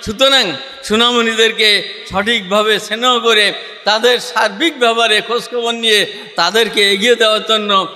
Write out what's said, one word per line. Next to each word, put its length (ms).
সুতরাং 480
সোনামণিদেরকে 960
সঠিকভাবে 680
স্নেহ 380
করে 340
তাদের 360
সার্বিক 580
ব্যাপারে 420
খোঁজখবর 520
নিয়ে 340
তাদেরকে 540
এগিয়ে 240
দেওয়ার 340
জন্য 480